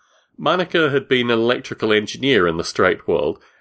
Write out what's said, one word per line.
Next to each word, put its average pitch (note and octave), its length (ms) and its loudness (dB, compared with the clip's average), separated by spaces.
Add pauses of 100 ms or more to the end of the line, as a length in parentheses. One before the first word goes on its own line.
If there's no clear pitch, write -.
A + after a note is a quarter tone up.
(360)
Monica E3 540 -2
had C#3 180 -2
been B2 220 0
an A#2 80 2
electrical A#2 560 -2
engineer G#2+ 540 2
in E2 100 -2
the E2 60 -2
straight G#2 440 0
world D2+ 320 0 (220)